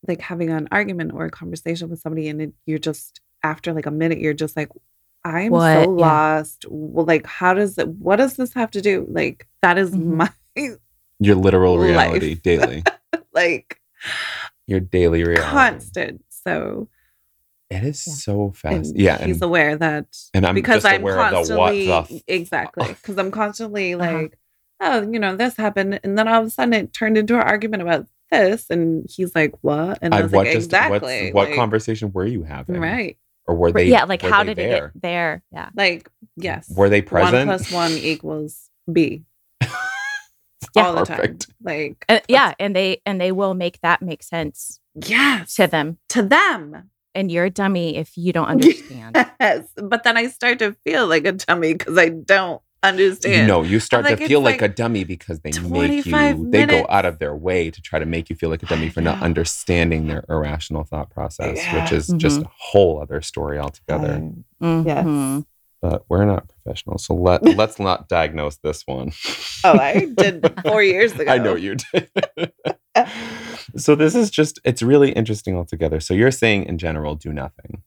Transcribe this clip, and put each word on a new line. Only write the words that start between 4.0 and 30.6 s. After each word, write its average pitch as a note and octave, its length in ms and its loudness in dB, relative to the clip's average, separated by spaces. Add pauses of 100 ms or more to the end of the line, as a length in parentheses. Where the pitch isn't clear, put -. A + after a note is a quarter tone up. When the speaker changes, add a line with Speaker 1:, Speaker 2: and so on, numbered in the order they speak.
Speaker 1:
you're D3+ 140 -2
just D3+ 240 -6
like, D3+ 120 -6 (540)
"I'm F3 300 -2
Speaker 2:
What? E3 200 4 (120)
Speaker 1:
so F#3 120 0
Speaker 2:
Yeah. E3+ 80 6
Speaker 1:
lost. D#3 640 2
Well, D#3 360 -4
like, D#3 200 2
how F#3 280 0
does G3 240 0
it, D#3+ 100 -2
what F#3 300 0
does C4 180 0
this B3+ 180 -4
have A#3 180 -4
to G3+ 100 -6
do?" G3 280 0
Like, D3 380 -6 (140)
that F3 160 4
is F#3 140 0
Speaker 2:
Mm-hmm. E3 260 0
Speaker 1:
my E3 120 2 (260)
<laughs> C4 200 -6 (440)
Speaker 3:
Your G2+ 160 6
literal F#2 420 6
Speaker 1:
life. F2+ 120 4
Speaker 3:
reality E2 460 2
daily. D#2+ 520 0
Speaker 1:
<laughs> - 60 -2 (400)
Like, E3+ 460 -2 (840)
Speaker 3:
Your F#2+ 140 0
daily F2 440 2
reality. E2+ 240 0
Speaker 1:
constant. - 840 -2
So - 600 -8 (800)
Speaker 3:
It G2 140 -4
is C#3+ 240 -6
Speaker 2:
Yeah. D#3 60 -12
Speaker 3:
so G2+ 420 -4
fast. D#2 360 -4
Speaker 1:
and - 80 -6
Speaker 3:
Yeah, F#2+ 240 4
Speaker 1:
he's F2 140 -2
Speaker 3:
and, A#2+ 60 -2
Speaker 1:
aware D#3 340 2
that D3+ 300 -2 (260)
Speaker 3:
and - 120 4
I'm G#3 100 4
Speaker 1:
because A3 280 2
Speaker 3:
just G3 100 4
Speaker 1:
I'm F#3+ 80 0
Speaker 3:
aware - 180 0
of F2 280 2
the E2 80 -2
what F2+ 160 4
the F#2+ 160 -2
Speaker 1:
constantly, E2 300 0
Speaker 3:
f- - 100 -18
Speaker 1:
exactly, - 720 -4
Speaker 3:
<laughs> - 40 -20
Speaker 1:
'cause G3 140 -8
I'm F#3+ 140 -2
constantly G#3 600 -6
Speaker 2:
Uh-huh. F3 180 -4 (100)
Speaker 1:
like, - 180 -12 (400)
"Oh, A#3+ 220 0 (100)
you A3+ 80 -4
know, F#3+ 160 -2
this A#3 200 -2
happened," G3+ 480 -2
and G3 140 -2
then A3 100 2
all A3+ 140 4
of A3 60 -4
a - 20 -8
sudden A#3+ 240 0
it G#3 200 -2
turned A3 240 0
into G#3+ 180 2
an A#3 60 2
argument G#3+ 420 0
about E3+ 240 -2 (240)
this, G#3+ 400 2
and E3 360 -2
he's - 280 -8
like, D3+ 260 2
"What?" D#3 400 -2
And E3 140 0
I - 40 4
Speaker 3:
I've, - 60 2
Speaker 1:
was G2 60 -4
Speaker 3:
what G2 160 6
Speaker 1:
like, - 80 2
Speaker 3:
just, E3+ 120 -2